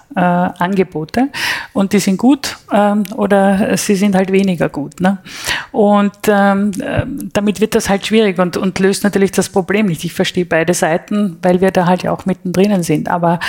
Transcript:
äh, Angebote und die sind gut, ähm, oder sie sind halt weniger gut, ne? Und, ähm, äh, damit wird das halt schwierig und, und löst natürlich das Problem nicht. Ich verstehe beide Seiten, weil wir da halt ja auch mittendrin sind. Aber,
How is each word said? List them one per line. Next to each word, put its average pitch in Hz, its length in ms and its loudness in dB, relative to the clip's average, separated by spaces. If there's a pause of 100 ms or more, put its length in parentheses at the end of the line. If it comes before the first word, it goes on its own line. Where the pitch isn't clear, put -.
(140)
äh, 185 60 -2
Angebote 180 1080 -2 (440)
und 196 200 0
die 208 60 4
sind 190 200 0
gut, - 400 0 (140)
ähm, 208 320 2 (120)
oder 196 600 2
sie - 180 0
sind 196 200 2
halt 190 160 0
weniger 190 380 0
gut, 147 320 -10
ne? 190 180 2 (520)
Und, 202 420 2 (160)
ähm, 202 520 2
äh, - 260 -4 (260)
damit 208 280 0
wird 214 140 0
das 226 140 0
halt 196 180 0
schwierig 208 320 2
und, 180 200 0
und 185 200 -2
löst 190 260 0
natürlich 196 280 2
das 185 160 0
Problem 202 380 0
nicht. 165 180 -4
Ich 170 80 -8
verstehe 180 320 -2
beide 165 300 0
Seiten, 180 680 -2
weil 180 220 2
wir 190 80 4
da 185 160 2
halt 180 160 2
ja 165 100 -2
auch - 140 -6
mittendrin 185 560 0
sind. 151 260 -2
Aber, 170 400 0